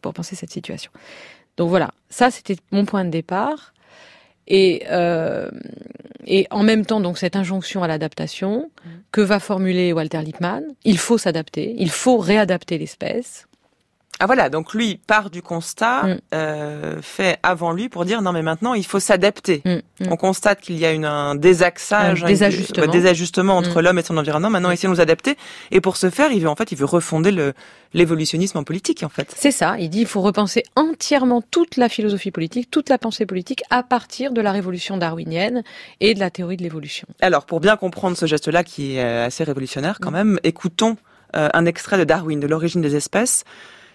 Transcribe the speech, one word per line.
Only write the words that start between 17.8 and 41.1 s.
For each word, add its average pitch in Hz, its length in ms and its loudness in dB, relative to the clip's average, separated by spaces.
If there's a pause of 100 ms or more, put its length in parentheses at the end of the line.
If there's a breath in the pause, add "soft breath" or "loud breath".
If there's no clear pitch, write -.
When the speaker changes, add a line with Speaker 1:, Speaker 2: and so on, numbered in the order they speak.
Speaker 2:
pour 175 160 -4
dire : « 214 180 -2
Non 180 100 0
mais 165 100 -2
maintenant, 160 320 -2
il 202 100 -2
faut 196 160 -2
s'adapter. » 190 640 2
Speaker 1:
Mm, 185 60 0 (340)
mm. 180 80 -2
Speaker 2:
On 165 40 -2
constate 196 440 2
qu'il 175 160 -10
y 160 80 -2
a 160 80 2
une, 156 140 -2
un 147 280 -2
désaxage, 175 880 4
Speaker 1:
Un 175 40 0
Speaker 2:
un - 20 2
Speaker 1:
désajustement. 185 580 2
Speaker 2:
dé-, 160 60 2
ouais, 175 60 6
désajustement 180 580 4
entre 175 240 2
Speaker 1:
Mm. 165 40 6
Speaker 2:
l'homme 180 140 4
et 170 40 2
son 165 140 -4
environnement. 156 340 0
Maintenant, 180 180 2
Speaker 1:
Mm. 180 40 4
Speaker 2:
essayons 180 200 0
de 170 40 0
nous 175 40 6
adapter. 165 360 2 (340 loud breath)
Et 185 100 4
pour 190 160 0
ce 185 140 2
faire, 285 200 2
il 208 100 2
veut, 160 80 2
en 147 60 0
fait, - 160 -4
il 147 80 -8
veut 139 60 0
refonder 170 480 2
le, 143 200 0 (420 loud breath)
l'évolutionnisme 165 640 0
en 143 60 -4
politique, 190 380 -4
en 156 60 -4
fait. - 280 -8
Speaker 1:
C'est 285 140 4
ça. 190 300 0
Il 165 80 -4
dit : « 196 140 -2
Il 208 40 0
faut 202 140 -2
repenser 202 420 0 (140)
entièrement 262 640 2
toute - 340 0
la 240 120 4
philosophie 208 420 -2
politique, 170 400 -4
toute 294 200 0
la 254 80 4
pensée 220 280 -4
politique 185 440 -6
à 247 120 2
partir 247 480 -4
de 233 100 -2
la 202 120 0
révolution 185 460 -4
darwinienne 170 640 -4 (340 loud breath)
et 214 160 4
de 196 60 -4
la 180 100 -2
théorie 180 280 -6
de 180 40 -8
l'évolution. » 156 460 -10 (120)
Speaker 2:
Alors, 170 240 4
pour 165 140 -4
bien 202 180 4
comprendre 180 400 -2
ce 170 100 -2
geste-là, 156 360 2
qui 139 340 -6
est, 127 60 -2
euh, 117 240 0
assez 127 160 -4
révolutionnaire 143 580 -4
quand 180 100 -6
Speaker 1:
Mm. 147 40 -4
Speaker 2:
même, 202 300 2
écoutons, 214 520 0 (380 soft breath)